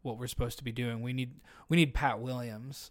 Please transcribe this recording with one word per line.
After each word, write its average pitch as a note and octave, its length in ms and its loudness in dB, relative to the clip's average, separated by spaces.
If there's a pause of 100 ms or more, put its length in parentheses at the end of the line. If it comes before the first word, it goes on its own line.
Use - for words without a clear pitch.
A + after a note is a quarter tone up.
what A#2 160 -4
we're B2 80 -6
supposed A#2+ 320 -2
to C#3 60 -12
be A#2+ 80 -4
doing. A#2 300 -2
We B2 100 -2
need, B2+ 200 -2 (360)
we D#3+ 80 6
need D#3 180 6
Pat B2 260 4
Williams. B2 720 -6